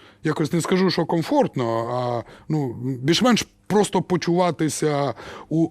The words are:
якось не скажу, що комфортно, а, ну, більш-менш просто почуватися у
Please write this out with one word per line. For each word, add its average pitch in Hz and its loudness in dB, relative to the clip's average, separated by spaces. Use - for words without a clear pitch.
якось 156 -2
не 170 2
скажу, 185 2
що 165 0
комфортно, 139 0
а, 123 -2
ну, 143 -2
більш-менш 185 2
просто 196 2
почуватися 156 0
у 160 2